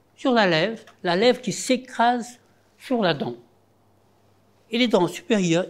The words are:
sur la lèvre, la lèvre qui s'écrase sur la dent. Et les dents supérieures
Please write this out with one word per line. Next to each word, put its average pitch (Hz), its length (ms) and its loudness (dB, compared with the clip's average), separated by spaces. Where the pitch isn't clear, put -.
sur 269 160 -2
la 220 160 4
lèvre, 180 340 0
la 175 100 0
lèvre 233 260 2
qui 180 120 -6
s'écrase 247 880 -2
sur 240 260 -4
la 170 120 2
dent. 123 220 -8
Et 233 80 -2
les 247 100 2
dents 196 180 2
supérieures 180 640 0